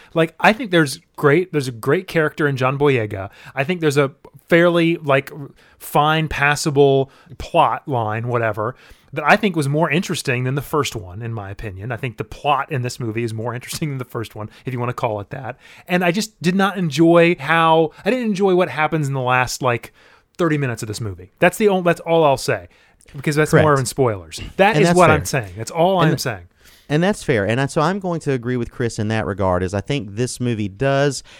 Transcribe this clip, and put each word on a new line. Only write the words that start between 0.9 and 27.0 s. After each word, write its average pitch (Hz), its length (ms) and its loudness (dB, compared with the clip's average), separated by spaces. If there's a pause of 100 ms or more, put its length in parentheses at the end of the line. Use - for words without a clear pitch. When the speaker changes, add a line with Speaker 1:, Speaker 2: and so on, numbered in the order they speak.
Speaker 1:
great, 156 380 2
there's 139 160 -2
a - 40 -6
great 139 340 -2
character 156 400 0
in 139 100 -2
John 131 200 0
Boyega. 110 520 0 (260)
I 139 80 -2
think 170 160 -4
there's 147 180 0
a 139 140 2 (380)
fairly, 170 480 4
like, 139 340 0 (480)
fine, 156 480 2
passable 139 840 2 (260)
plot 135 500 0
line, 113 400 -4
whatever, 113 480 -2 (380)
that 151 120 -8
I 170 120 6
think 196 180 0
was 143 140 0
more 151 200 0
interesting 139 540 -2
than 131 120 -2
the 139 60 -4
first - 340 -2
one, 92 260 -12
in 117 120 -8
my 101 160 -10
opinion. 101 420 -10
I 113 60 -6
think 117 200 -10
the - 60 -6
plot 135 480 -2
in 131 100 -4
this 120 180 -8
movie 113 240 -6
is 113 100 -4
more 113 200 -8
interesting 143 360 -8
than 135 100 -8
the 127 60 -8
first - 300 -10
one, 107 140 -12 (160)
if 127 80 -8
you 120 60 -4
wanna 120 140 -2
call 107 260 -2
it 104 100 -12
that. 123 280 -12 (300)
And 180 160 2
I 170 80 2
just 208 300 -4
did 180 140 2
not 196 220 0
enjoy 170 640 6
how, 160 520 2 (140)
I 190 40 -2
didn't 247 160 0
enjoy 196 300 2
what 175 140 2
happens 151 380 -2
in 139 60 -4
the 135 80 -4
last, 123 400 0
like, 120 320 -2 (440)
thirty 156 200 0
minutes 127 260 -4
of 113 40 -8
this 110 140 -8
movie. 92 380 -10
That's 180 180 4
the 214 120 4
only, 185 140 2
that's 170 180 2
all 165 220 2
I'll 139 140 4
say, 98 300 -4 (480)
because 143 200 -2
that's 151 160 2
Speaker 2:
Correct. 156 120 6
Speaker 1:
more 143 160 4
in 127 60 -2
spoilers. 101 540 -4 (180)
That 196 180 4
Speaker 2:
And 151 60 2
Speaker 1:
is 170 80 6
Speaker 2:
that's 175 80 4
Speaker 1:
what 175 100 8
Speaker 2:
fair. 156 80 6
Speaker 1:
I'm 151 100 -2
saying. 104 320 -6
That's 110 140 -10
all 175 300 2
Speaker 2:
And 160 80 4
Speaker 1:
I'm 139 60 0
Speaker 2:
th- - 60 -4
Speaker 1:
saying. 95 260 -8 (420)
Speaker 2:
And 156 140 0